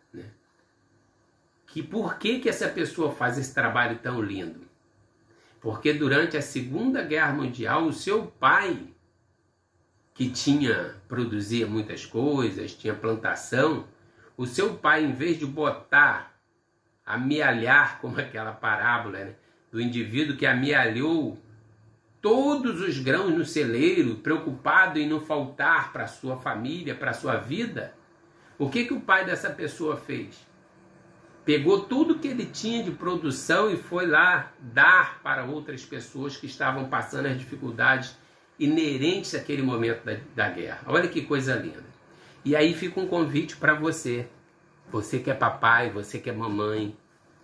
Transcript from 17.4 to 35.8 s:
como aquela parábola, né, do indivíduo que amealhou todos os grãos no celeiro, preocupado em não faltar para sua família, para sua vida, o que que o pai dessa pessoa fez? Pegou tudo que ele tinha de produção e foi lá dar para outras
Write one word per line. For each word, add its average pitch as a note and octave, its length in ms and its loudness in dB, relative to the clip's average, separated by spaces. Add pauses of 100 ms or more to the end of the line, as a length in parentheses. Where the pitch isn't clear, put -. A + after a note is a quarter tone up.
como B2 200 -6
aquela A2 320 -8
parábola, A2 680 0
né, G2 160 -10 (360)
do A2+ 100 -4
indivíduo A#2+ 560 -2
que C3+ 100 0
amealhou C3 920 2 (840)
todos B3 600 2
os E3 180 -2
grãos D#3+ 340 2
no D#3+ 120 2
celeiro, C#3 720 2
preocupado D#3 840 2
em D3+ 100 0
não D3+ 120 0
faltar C#3+ 720 0
para A#2+ 140 -6
sua B2+ 300 -8
família, C3+ 580 -6
para B2+ 180 -4
sua B2 240 -2
vida, C#3+ 580 -6 (640)
o C#3+ 100 0
que A#3 160 0
que C4+ 100 -4
o A3 60 -4
pai F#3+ 240 4
dessa - 260 -4
pessoa D#3 460 -6
fez? - 500 -12 (960)
Pegou D#3 400 4
tudo D4+ 340 2
que C#4+ 100 -4
ele A#3+ 160 -4
tinha A3+ 380 -4
de F3+ 80 -4
produção E3 800 0
e F3 80 0
foi F3 280 -4
lá E3+ 520 4
dar C#3+ 640 4
para C3+ 240 -2
outras C#3+ 360 -10